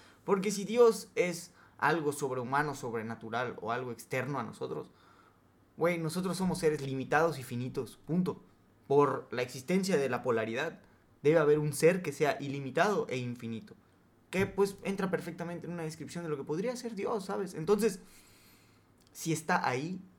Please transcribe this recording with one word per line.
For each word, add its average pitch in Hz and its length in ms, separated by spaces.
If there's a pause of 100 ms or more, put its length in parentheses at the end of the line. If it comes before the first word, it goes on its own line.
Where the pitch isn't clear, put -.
(240)
porque 196 260
si 196 140
Dios 226 500
es 175 380 (260)
algo 147 340
sobrehumano, 135 640
sobrenatural 117 840
o 110 120
algo 127 200
externo 131 460
a 123 40
nosotros, 127 480 (840)
güey, 170 220
nosotros 175 380
somos 185 220
seres 151 240
limitados 135 560
y 127 40
finitos, 123 640
punto. 160 360 (460)
Por 139 420
la 123 120
existencia 180 540
de 139 120
la 120 140
polaridad, 117 580 (420)
debe 156 160
haber 151 200
un 151 140
ser 180 300
que 151 100
sea 143 280
ilimitado 139 680
e 127 80
infinito, 120 580 (560)
que, 190 160
pues, 196 380
entra 190 260
perfectamente 170 560
en 165 60
una 175 120
descripción 156 400
de 165 60
lo 147 60
que 135 80
podría 190 320
ser 233 180
Dios, 202 320
¿sabes? 196 280
Entonces, 202 460 (1120)
si - 200
está 160 360
ahí 143 320 (180)